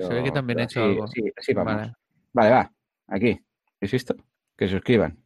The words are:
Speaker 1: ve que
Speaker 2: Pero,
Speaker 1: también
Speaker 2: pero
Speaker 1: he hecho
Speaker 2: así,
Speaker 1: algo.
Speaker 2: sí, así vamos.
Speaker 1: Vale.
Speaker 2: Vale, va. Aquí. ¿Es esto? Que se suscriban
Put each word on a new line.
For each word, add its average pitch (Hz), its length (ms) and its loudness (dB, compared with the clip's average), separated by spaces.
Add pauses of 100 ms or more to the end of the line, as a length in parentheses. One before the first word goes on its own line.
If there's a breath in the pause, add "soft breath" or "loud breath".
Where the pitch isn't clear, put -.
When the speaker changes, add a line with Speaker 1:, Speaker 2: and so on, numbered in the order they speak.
Speaker 1:
ve 117 80 -4
que 123 60 -2
Speaker 2:
Pero, 143 120 -2
Speaker 1:
también 123 220 -2
Speaker 2:
pero 117 40 -2
Speaker 1:
he 120 40 -2
hecho 120 180 -4
Speaker 2:
así, 104 100 2
Speaker 1:
algo. 104 160 -2
Speaker 2:
sí, 113 140 -6 (140)
así - 180 -2
vamos. 104 220 -2
Speaker 1:
Vale. 110 160 -8 (420)
Speaker 2:
Vale, 113 160 6
va. 120 220 4 (340)
Aquí. 98 340 -2 (400)
¿Es 101 140 -4
esto? 131 220 -4 (420)
Que 101 80 0
se 92 80 -2
suscriban 92 520 2